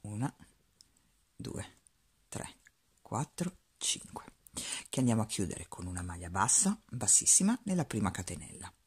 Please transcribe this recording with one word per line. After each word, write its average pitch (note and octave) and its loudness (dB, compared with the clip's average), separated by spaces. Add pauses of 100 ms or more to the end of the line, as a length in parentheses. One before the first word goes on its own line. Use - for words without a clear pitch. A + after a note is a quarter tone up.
Una, G#2 -6 (1000)
due, - -10 (500)
tre, - -10 (420)
quattro, D#3 -6 (200)
cinque. - -4 (640)
Che - -2
andiamo A#2 4
a - 2
chiudere - -4
con - -12
una F2+ -6
maglia F2 -8
bassa, A2 4 (100)
bassissima, F#3 4
nella F3+ 0
prima G#2 0
catenella. - -8 (140)